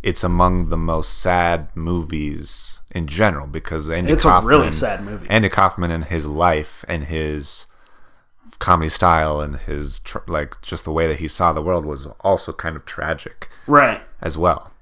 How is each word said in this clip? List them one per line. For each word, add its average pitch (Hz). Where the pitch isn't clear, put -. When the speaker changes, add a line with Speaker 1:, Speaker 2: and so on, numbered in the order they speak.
Speaker 1:
it's 95
among 90
the 82
most 80
sad 85
movies 78
in 85
general 78
because 78
Andy 87
Speaker 2:
It's 156
a -
Speaker 1:
Kaufman, 90
Speaker 2:
really 143
sad 101
movie. 104
Speaker 1:
Andy 104
Kaufman 90
and 82
his 78
life 78
and 80
his 76
comedy 82
style 78
and 73
his 73
tr-, -
like, 76
just -
the 82
way 82
that 76
he 78
saw 87
the 78
world 85
was 69
also 95
kind 82
of 73
tragic -
Speaker 2:
Right. 135
Speaker 1:
as 78
well. 85